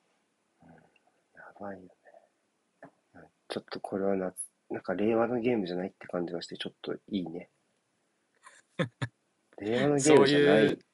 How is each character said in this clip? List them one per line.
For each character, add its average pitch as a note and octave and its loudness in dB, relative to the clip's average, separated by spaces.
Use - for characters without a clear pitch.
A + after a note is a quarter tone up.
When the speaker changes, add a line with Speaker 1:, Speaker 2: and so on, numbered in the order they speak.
Speaker 1:
う E2+ -20
ん、 - -20
や - -20
ば G2+ -10
い F#2 -14
よ F#2 -20
ね。 F2+ -20
ち - -8
ょ - -6
っ - -10
と - -12
こ - -8
れ F#2+ -2
は G2 0
な-、 F#2 -4
な A2+ -8
ん - -14
か F#2 -6
令 G#2 0
和 A2+ 2
の A#2+ -2
ゲ A#2+ 0
ー A2+ 0
ム F#2 -2
じ F2 -8
ゃ F2+ -4
な F2+ -4
い - -8
っ - -16
て - -20
感 F2+ -4
じ E2+ -8
が E2+ -8
し - -14
て、 - -12
ち - -12
ょ F2 -12
っ - -16
と - -8
い - -12
い F2+ -4
ね。 F2 -14
Speaker 2:
<laughs> C3 -6
Speaker 1:
令 A2+ -2
和 C#3+ 2
の D3 2
ゲ C#3+ 4
ー C#3 10
ム C3+ 8
じ C#3+ 4
ゃ C#3+ 4
な C#3+ 6
い。 - 6
Speaker 2:
そ - -
う - 4
い - 0
う、 - -8